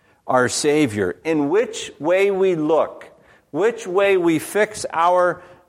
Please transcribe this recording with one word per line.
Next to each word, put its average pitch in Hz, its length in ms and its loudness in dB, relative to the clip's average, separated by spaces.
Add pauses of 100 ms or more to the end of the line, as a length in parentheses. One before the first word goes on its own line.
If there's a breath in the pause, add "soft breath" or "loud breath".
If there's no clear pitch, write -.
(280 soft breath)
our 127 200 2
Savior. 117 760 0
In 151 260 0
which 214 480 -2
way 185 320 2
we 190 260 2
look, 151 540 -2 (420 soft breath)
which 226 340 -2
way 196 320 2
we 170 220 2
fix - 520 -4
our 180 520 0 (260 loud breath)